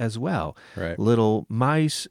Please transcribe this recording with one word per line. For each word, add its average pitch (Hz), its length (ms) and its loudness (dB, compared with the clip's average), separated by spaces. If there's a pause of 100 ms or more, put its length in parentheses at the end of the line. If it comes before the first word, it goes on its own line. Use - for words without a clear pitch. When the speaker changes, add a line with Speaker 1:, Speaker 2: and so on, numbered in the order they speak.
Speaker 1:
as 113 180 -4
well. 120 380 -4 (200)
Speaker 2:
Right. 85 220 -6
Speaker 1:
Little 110 500 2
mice 147 640 0